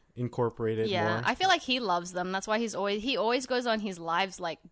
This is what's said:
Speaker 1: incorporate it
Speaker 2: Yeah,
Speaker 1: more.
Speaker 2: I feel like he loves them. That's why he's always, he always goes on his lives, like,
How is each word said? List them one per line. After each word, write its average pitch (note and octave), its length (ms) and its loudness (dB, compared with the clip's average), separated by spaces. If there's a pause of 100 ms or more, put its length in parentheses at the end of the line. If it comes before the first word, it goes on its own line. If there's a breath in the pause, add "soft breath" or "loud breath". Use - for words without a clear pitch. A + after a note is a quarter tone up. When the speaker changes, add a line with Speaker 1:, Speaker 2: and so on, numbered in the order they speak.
(160)
Speaker 1:
incorporate A#2 640 0
it A2 80 2
Speaker 2:
Yeah, E3+ 200 2 (100)
Speaker 1:
more. - 80 -4
Speaker 2:
I A#3+ 100 2
feel F#4 120 2
like F4+ 140 6
he C4 180 0
loves F3+ 320 0
them. F3+ 200 -2
That's F#3+ 160 -4
why G#3+ 100 2
he's A3+ 160 -2
always, G3+ 300 -2
he B3+ 140 0
always A#3+ 280 2
goes B3+ 220 0
on A3 140 2
his F#3+ 180 -6
lives, F3 400 0
like, E3+ 200 -6 (120)